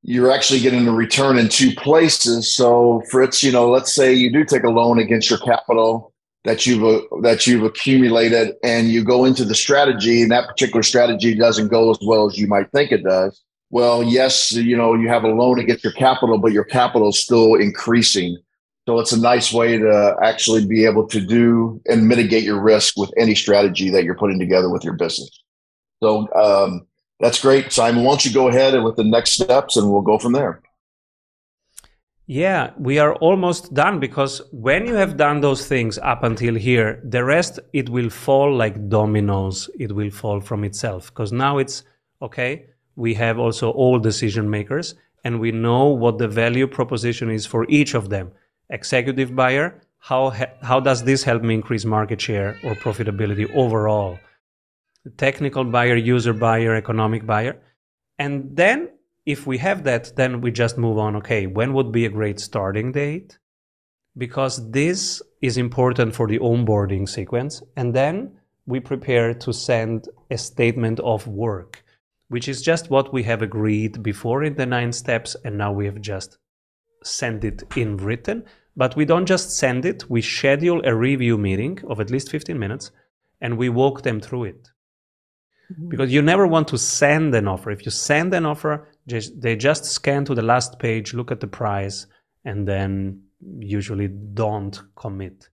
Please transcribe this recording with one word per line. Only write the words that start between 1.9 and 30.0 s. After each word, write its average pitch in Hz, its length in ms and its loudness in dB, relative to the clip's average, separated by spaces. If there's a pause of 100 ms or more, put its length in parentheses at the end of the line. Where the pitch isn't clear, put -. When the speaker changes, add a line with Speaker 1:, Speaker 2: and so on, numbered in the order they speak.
Speaker 1:
So 120 540 4
Fritz, 131 340 2
you 135 80 4
know, 120 180 4
let's 131 240 2
say 131 200 4
you 123 180 4
do 151 140 2
take 131 180 2
a 117 60 4
loan 117 300 4
against 110 300 0
your 110 100 2
capital 113 760 0 (320)
that 110 200 0
you've, 117 200 2
uh, 110 160 4 (200)
that 113 240 4
you've 120 180 4
accumulated, 117 920 4 (100)
and 117 240 2
you 113 160 2
go 123 220 4
into 131 180 2
the 107 100 -2
strategy, 120 680 2
and 113 100 4
that 123 160 2
particular 135 360 0
strategy 113 520 2
doesn't 110 320 4
go 113 240 4
as 104 100 2
well 107 240 4
as 98 120 -2
you 101 100 0
might 101 240 0
think 143 220 2
it 90 100 0
does. 95 400 0 (280)
Well, 120 300 2
yes, 127 520 2
you 117 240 2
know, 113 160 4
you 113 160 0
have 117 160 2
a - 20 4
loan 123 320 4
against 113 240 0
your 110 100 -2
capital, 127 460 2
but 110 140 2
your 104 100 2
capital 123 460 2
is 101 100 0
still 113 360 6
increasing. 101 840 2 (500)
So 117 120 2
it's 113 120 -2
a 117 80 2
nice 120 320 2
way 117 260 2
to 104 460 4
actually 110 420 2
be 110 200 4
able 107 220 4
to 110 120 -4
do 113 680 2
and 113 200 4
mitigate 110 360 4
your 101 180 -2
risk 107 360 4
with 98 200 -4
any 110 180 4
strategy 101 540 2
that 92 160 2
you're 90 100 -4
putting 98 240 0
together 92 320 2
with 85 140 -6
your 82 80 -4
business. 80 360 -6 (720)
So, 107 320 0
um, 98 540 2 (320)
that's 120 220 2
great. 135 320 4
Simon, 120 320 2
why 135 60 4
don't 143 140 0
you 117 80 -2
go 127 140 4
ahead 131 260 4
and 117 120 2
with 110 100 0
the 113 80 0
next 117 300 2
steps, 131 420 2
and 101 160 2
we'll 101 100 2